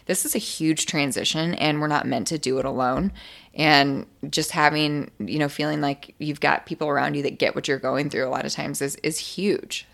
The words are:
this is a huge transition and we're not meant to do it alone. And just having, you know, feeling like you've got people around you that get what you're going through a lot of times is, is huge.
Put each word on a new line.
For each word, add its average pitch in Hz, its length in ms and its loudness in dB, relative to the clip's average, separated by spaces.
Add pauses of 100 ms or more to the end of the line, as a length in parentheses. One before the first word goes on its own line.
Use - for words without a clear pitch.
this - 180 0
is 294 100 -2
a 233 40 2
huge - 480 0
transition 156 680 0
and 151 240 2
we're 151 80 0
not 147 180 2
meant 123 220 -2
to 165 100 -2
do 131 220 0
it 127 60 0
alone. 131 480 0 (400)
And 143 540 4 (220)
just 156 220 -2
having, 151 580 2 (100)
you 110 200 -2
know, 147 80 2
feeling 151 320 -2
like 143 400 -4
you've 151 220 -4
got - 240 4
people 156 240 -4
around 143 260 2
you 143 80 -2
that 127 160 -2
get - 160 2
what - 140 -4
you're 135 100 2
going 135 300 0
through 131 180 -2
a - 20 -2
lot 131 160 -2
of 139 60 -4
times 143 300 -4
is, 139 220 -4
is 156 160 -2
huge. - 760 -4